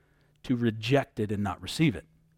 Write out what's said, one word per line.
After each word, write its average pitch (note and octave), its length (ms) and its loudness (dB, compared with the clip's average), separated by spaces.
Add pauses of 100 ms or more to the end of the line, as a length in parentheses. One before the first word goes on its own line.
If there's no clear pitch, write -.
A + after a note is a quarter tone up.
(440)
to B2+ 100 0
reject A#2+ 640 0
it G#2+ 140 -2
and G2+ 100 -2
not F2+ 200 -4
receive A#2 340 2
it. - 80 -14 (340)